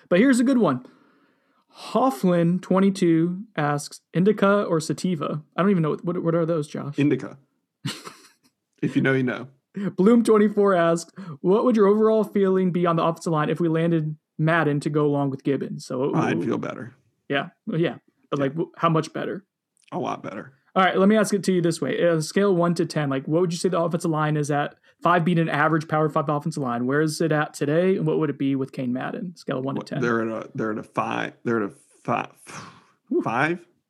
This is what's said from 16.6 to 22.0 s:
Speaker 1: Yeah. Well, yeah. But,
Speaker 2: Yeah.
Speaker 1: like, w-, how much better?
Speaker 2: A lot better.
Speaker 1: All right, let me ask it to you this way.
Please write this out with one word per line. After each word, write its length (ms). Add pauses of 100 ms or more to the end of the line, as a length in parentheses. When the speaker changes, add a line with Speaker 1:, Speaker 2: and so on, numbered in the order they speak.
Speaker 1:
Yeah. 220 (160)
Well, 160
yeah. 160 (320)
But, 100
Speaker 2:
Yeah. 40
Speaker 1:
like, 100
w-, 240
how 120
much 220
better? 340 (460)
Speaker 2:
A 60
lot 240
better. 320 (220)
Speaker 1:
All 80
right, 160
let 100
me 60
ask 180
it 120
to 80
you 80
this 200
way. 260